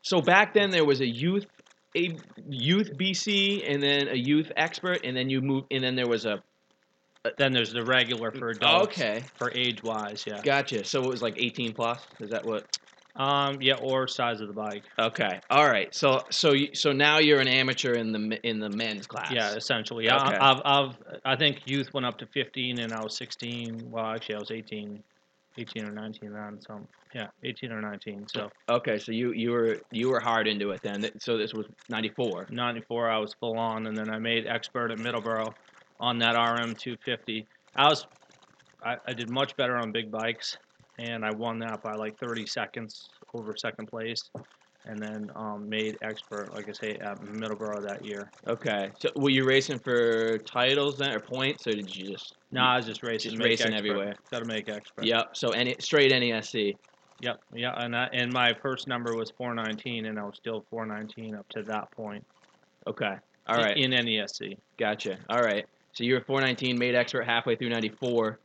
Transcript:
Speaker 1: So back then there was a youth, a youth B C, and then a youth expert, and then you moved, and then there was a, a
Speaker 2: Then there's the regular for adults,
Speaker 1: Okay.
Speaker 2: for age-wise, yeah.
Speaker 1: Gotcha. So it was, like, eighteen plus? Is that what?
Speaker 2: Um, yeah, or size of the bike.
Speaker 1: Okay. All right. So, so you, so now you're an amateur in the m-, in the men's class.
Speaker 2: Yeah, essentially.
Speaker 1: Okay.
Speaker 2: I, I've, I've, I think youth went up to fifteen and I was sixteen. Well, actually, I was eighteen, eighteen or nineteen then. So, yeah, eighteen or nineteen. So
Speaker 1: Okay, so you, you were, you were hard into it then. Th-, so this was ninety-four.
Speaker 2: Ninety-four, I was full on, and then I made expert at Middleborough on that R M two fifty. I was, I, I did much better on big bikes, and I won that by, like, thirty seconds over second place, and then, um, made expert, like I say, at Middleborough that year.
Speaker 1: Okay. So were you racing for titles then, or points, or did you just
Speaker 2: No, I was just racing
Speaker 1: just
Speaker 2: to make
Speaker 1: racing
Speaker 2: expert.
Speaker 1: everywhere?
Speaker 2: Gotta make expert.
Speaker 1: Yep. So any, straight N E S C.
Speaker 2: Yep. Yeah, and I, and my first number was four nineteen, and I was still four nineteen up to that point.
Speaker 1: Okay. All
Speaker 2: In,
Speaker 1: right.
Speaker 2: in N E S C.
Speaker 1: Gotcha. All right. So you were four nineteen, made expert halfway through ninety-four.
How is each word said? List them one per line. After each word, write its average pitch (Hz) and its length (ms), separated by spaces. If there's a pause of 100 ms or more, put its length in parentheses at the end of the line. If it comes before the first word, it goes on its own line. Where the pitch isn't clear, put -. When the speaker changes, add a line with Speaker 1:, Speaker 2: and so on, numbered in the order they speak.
Speaker 1:
So 180 200
back 190 320
then 202 180
there 170 140
was 135 160
a 135 40
youth, 160 400 (520)
a 170 200 (300)
youth 147 500
B 185 160
C, 196 540
and 143 160
then 143 240
a 123 80
youth 147 400
expert, 175 480
and 127 120
then 131 140
you 135 120
moved, 135 300
and 131 120
then 127 120
there 127 120
was 113 180
a, 104 160 (840)
a 120 120
Speaker 2:
Then 139 140
there's 117 220
the 120 100
regular 117 480
for 120 200
adults, 160 460
Speaker 1:
Okay. 117 280 (120)
Speaker 2:
for 123 160
age-wise, 110 720
yeah. 104 160
Speaker 1:
Gotcha. 135 440
So 135 180
it 127 60
was, 123 120
like, 113 160
eighteen 117 360
plus? 117 340 (140)
Is 107 80
that 110 160
what? 110 200 (520)
Speaker 2:
Um, 139 440
yeah, 131 120
or 131 340
size 120 320
of 107 80
the 101 60
bike. 104 320 (120)
Speaker 1:
Okay. 113 520
All 147 180
right. 107 260
So, 135 280 (100)
so 151 220
you, 143 200
so 143 200
now 147 240
you're 147 240
an 131 80
amateur 131 460
in 110 180
the 107 60
m-, 107 240
in 113 160
the 107 100
men's 107 360
class. 98 280
Speaker 2:
Yeah, 110 200
essentially. 113 560
Speaker 1:
Okay. 127 60
Speaker 2:
I, 135 360
I've, 131 120
I've, 139 320 (300)
I 131 100
think 139 300
youth 135 280
went 131 120
up 117 140
to 113 80
fifteen 127 520
and 113 140
I 110 100
was 107 140
sixteen. 117 720
Well, 113 140
actually, 110 300
I 104 40
was 104 120
eighteen, 104 520 (540)
eighteen 117 260
or 104 80
nineteen 107 400
then. 104 340
So, 104 220 (260)
yeah, 110 140 (160)
eighteen 123 280
or 110 100
nineteen. 104 460
So 104 240 (180)
Speaker 1:
Okay, 120 300
so 110 120
you, 117 220
you 113 180
were, 113 260 (140)
you 120 180
were 127 120
hard 113 260
into 104 220
it 92 140
then. 101 180
Th-, 107 180
so 117 180
this 107 160
was 110 120 (240)
ninety-four. 107 600
Speaker 2:
Ninety-four, 117 580
I 110 80
was 107 220
full 113 180
on, 110 300
and 107 100
then 110 140
I 110 80
made 113 280
expert 117 440
at 110 80
Middleborough 113 560 (440)
on 120 200
that 117 160
R 117 260
M 117 140
two 123 280
fifty. 110 440 (280)
I 143 140
was, 147 160 (800)
I, 120 120 (100)
I 127 60
did 117 160
much 135 280
better 123 180
on 117 160
big 110 200
bikes, 113 440 (440)
and 117 260
I 107 60
won 113 280
that 113 220
by, 107 140
like, 107 240
thirty 117 260
seconds 110 640 (240)
over 110 240
second 110 300
place, 113 420 (560)
and 107 160
then, 107 340
um, 104 320
made 107 360
expert, 107 500
like 101 160
I 104 40
say, 107 180 (100)
at 101 200
Middleborough 104 640
that 101 180
year. 101 260 (160)
Speaker 1:
Okay. 104 520
So - 160
were 143 160
you 131 140
racing 135 340
for 113 600
titles 135 600
then, 139 120
or 110 80
points, 131 460
or 117 60
did 98 240
you 95 160
just - 240 (160)
Speaker 2:
No, 127 100
I 127 160
was 120 80
just 110 160
racing 113 300
Speaker 1:
just 110 40
Speaker 2:
to 113 40
make 117 100
Speaker 1:
racing 113 240
Speaker 2:
expert. 104 160
Speaker 1:
everywhere? 101 260 (160)
Speaker 2:
Gotta 117 140
make 110 240
expert. 104 360
Speaker 1:
Yep. 113 280
So - 180
any, 123 280
straight 139 320
N 127 100
E 120 120
S 110 180
C. 101 260 (440)
Speaker 2:
Yep. 120 160 (160)
Yeah, 120 220
and 120 200
I, 123 180
and 123 180
my 123 300
first 131 260
number 120 260
was 113 240
four 123 160
nineteen, 110 520
and 107 120
I 104 60
was 101 140
still 113 320
four 113 160
nineteen 107 500
up 101 140
to 110 140
that 107 280
point. 104 340 (600)
Speaker 1:
Okay. 101 280 (300)
All 113 120
Speaker 2:
In, 117 40
Speaker 1:
right. 104 160
Speaker 2:
in 131 160
N 120 140
E 110 140
S 101 160
C. 98 200 (200)
Speaker 1:
Gotcha. 104 400 (120)
All 117 120
right. 107 240 (260)
So - 140
you 123 80
were 127 80
four 135 180
nineteen, 127 400
made 123 160
expert 120 300
halfway 117 320
through 120 120
ninety-four. 113 760